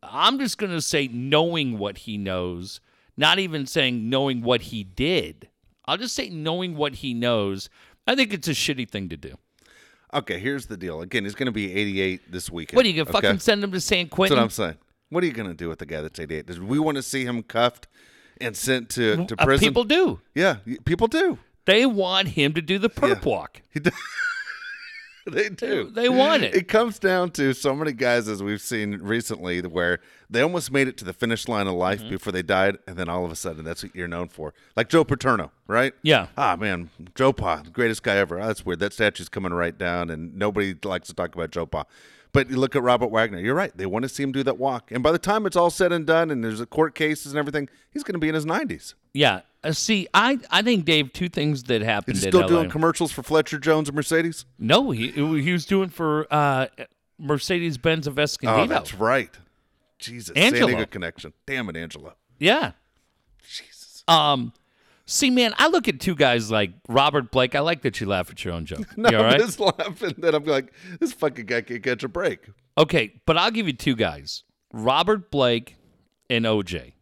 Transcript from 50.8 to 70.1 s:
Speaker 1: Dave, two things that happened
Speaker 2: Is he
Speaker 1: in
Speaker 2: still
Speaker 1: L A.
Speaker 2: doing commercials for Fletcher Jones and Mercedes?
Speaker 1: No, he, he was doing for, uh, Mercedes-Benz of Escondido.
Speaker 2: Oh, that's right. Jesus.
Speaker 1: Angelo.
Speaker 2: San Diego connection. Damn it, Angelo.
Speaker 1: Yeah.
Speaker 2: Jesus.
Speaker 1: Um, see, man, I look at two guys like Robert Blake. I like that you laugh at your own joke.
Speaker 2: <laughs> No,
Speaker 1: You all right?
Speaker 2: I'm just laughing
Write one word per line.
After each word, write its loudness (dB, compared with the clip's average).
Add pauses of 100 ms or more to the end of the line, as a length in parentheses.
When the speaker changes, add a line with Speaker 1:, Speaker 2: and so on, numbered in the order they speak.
Speaker 1:
Dave, 2
two -4
things -2
that 2
happened 0
Speaker 2:
Is 0
he 0
Speaker 1:
in 0
Speaker 2:
still 8
Speaker 1:
L 4
A. 0
Speaker 2:
doing 4
commercials 0
for -10
Fletcher 0
Jones 2
and -8
Mercedes? -2 (120)
Speaker 1:
No, 4
he, -2
he 0
was 0
doing 2
for, -2
uh, 2 (540)
Mercedes-Benz 0
of -4
Escondido. 2
Speaker 2:
Oh, 2
that's -2
right. 2 (720)
Jesus. -12
Speaker 1:
Angelo. 6
Speaker 2:
San 2
Diego -4
connection. -10 (120)
Damn -6
it, -10
Angelo. -14 (240)
Speaker 1:
Yeah. 2 (760)
Speaker 2:
Jesus. -20
Speaker 1:
Um, 4 (540)
see, 0
man, 4
I 6
look 2
at -2
two -2
guys 4
like 2 (180)
Robert 2
Blake. 2
I 2
like -2
that -2
you -4
laugh 0
at -14
your -4
own -6
joke. -10
Speaker 2:
<laughs> -12
No, 4
Speaker 1:
You 4
all 6
right? 6
Speaker 2:
I'm 4
just -8
laughing -2